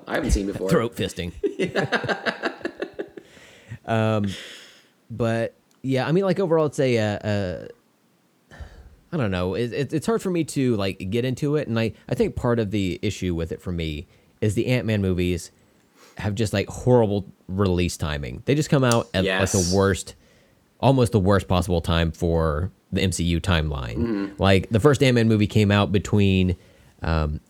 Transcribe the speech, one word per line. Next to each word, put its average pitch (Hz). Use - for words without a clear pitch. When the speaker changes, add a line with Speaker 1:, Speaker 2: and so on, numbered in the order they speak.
Speaker 1:
I 117
haven't 147
seen 101
before. 95
Speaker 2:
Throat 120
fisting. 87
Speaker 1:
<laughs> -
Speaker 2:
Um, 110
but 113
yeah, 131
I 143
mean, 190
like, 190
overall, 160
it's -
a, 127
uh, 107
uh, 92
I 170
don't 110
know. 90
It, 113
it, 139
it's 151
hard 226
for 196
me 170
to, 127
like, 98
get 120
into 143
it, 143
and 113
I, 113
I 127
think 196
part 120
of 104
the 95
issue 92
with 82
it -
for 92
me 80
is 107
the 120
Ant-Man 110
movies 90
have 107
just, 107
like, 101
horrible 107
release 92
timing. 71
They 156
just 147
come 135
out 117
at, 95
like, 95
Speaker 1:
Yes. 95
Speaker 2:
the 95
worst, 98
almost 127
the 110
worst 95
possible 87
time 85
for 82
the 87
M 92
C 85
U 85
timeline. 82
Speaker 1:
Mm-hmm. 104
Speaker 2:
Like, 95
the 113
first 143
Ant-Man 120
movie 107
came 104
out 101
between, 95
um, 78